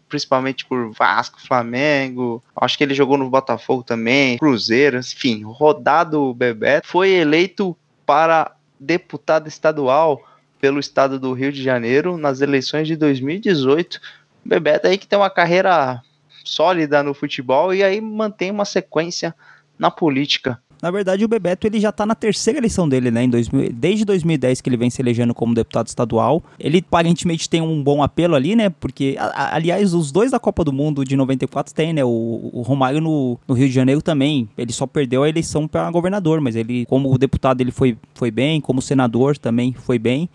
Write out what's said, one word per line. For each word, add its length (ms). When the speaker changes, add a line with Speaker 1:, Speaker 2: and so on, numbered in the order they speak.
Speaker 1:
Principalmente 580
por 260
Vasco, 480
Flamengo. 1040
Acho 160
que 60
ele 120
jogou 220
no 140
Botafogo 540
também, 540
Cruzeiro, 600
enfim, 460
rodado 760
o 120
Bebeto. 540
Foi 220
eleito 640
para 460
deputado 680
estadual 720
pelo 200
estado 360
do 160
Rio 200
de 100
Janeiro 560
nas 220
eleições 480
de 80
dois 240
mil 160
e 40
dezoito. 600
O 40
Bebeto 400
aí 100
que 80
tem 100
uma 140
carreira 720
sólida 600
no 100
futebol 580
e 120
aí 160
mantém 500
uma 140
sequência 680
na 140
política. 680
Speaker 2:
Na 80
verdade, 340
o 40
Bebeto, 380
ele 140
já 100
tá 140
na 100
terceira 460
eleição 260
dele, 240
né? 140
Em 60
dois 180
mil... 240
desde 320
dois 180
mil 120
e 40
dez 220
que 80
ele 80
vem 140
se 100
elegendo 340
como 200
deputado 320
estadual. 560
Ele 260
aparentemente 640
tem 140
um 200
bom 200
apelo 320
ali, 200
né? 140
Porque, 500
a, 60
a... 320
aliás, 380
os 180
dois 200
da 60
Copa 240
do 120
Mundo 280
de 140
noventa 300
e 20
quatro 260
tem, 200
né? 100
O, 480
o 80
Romário 400
no... 380
no 60
Rio 140
de 60
Janeiro 280
também. 540
Ele 140
só 160
perdeu 360
a 80
eleição 360
pra 240
governador, 520
mas 120
ele, 300
como 320
deputado, 460
ele 100
foi, 240
foi 160
bem, 300
como 220
senador 560
também 340
foi 260
bem. 360